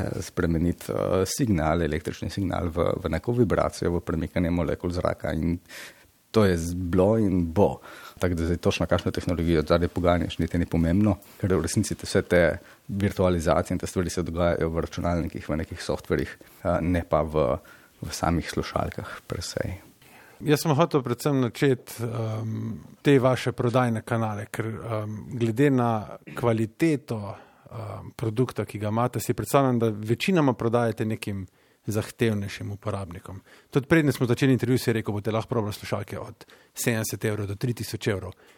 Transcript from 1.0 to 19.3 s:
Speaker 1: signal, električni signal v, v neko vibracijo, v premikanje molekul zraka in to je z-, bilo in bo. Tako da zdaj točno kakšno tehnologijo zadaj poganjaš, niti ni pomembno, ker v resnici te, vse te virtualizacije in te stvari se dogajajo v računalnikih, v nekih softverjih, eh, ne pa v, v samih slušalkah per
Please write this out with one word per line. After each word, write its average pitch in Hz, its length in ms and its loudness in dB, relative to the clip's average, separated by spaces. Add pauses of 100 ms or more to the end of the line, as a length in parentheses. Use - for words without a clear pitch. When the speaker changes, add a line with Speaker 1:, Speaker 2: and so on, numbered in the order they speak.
Speaker 1:
signal, 85 540 2
električni - 480 -4
signal 90 380 -2
v, 85 280 0
v 85 140 -4
neko 80 240 -2
vibracijo, 82 580 2
v 87 100 0
premikanje 82 500 -2
molekul 87 400 -2
zraka 85 420 -2
in 82 260 0 (760)
to 110 100 6
je 92 140 4
z-, 85 180 -4
bilo 92 400 4
in 92 320 4
bo. 82 320 4 (360)
Tako 87 200 0
da 82 100 0
zdaj 85 120 2
točno - 280 2
kakšno - 260 0
tehnologijo 82 520 2
zadaj 85 240 4
poganjaš, 87 500 0
niti 85 200 -2
ni 85 80 2
pomembno, 87 500 2 (200)
ker 92 200 0
v 78 60 2
resnici - 340 0
te, - 80 -10
vse - 180 0
te 87 200 4 (440)
virtualizacije 92 880 2
in 85 60 -2
te - 80 -6
stvari 87 220 -2
se 90 140 -4
dogajajo 82 440 0
v 82 120 -2
računalnikih, 82 680 -4
v 73 120 -4
nekih 85 220 -8
softverjih, - 540 -4 (260)
eh, 87 200 0
ne 85 240 0
pa 78 180 2
v, 76 340 0 (440)
v - 120 -8
samih 82 340 0
slušalkah - 760 -6
per - 200 -8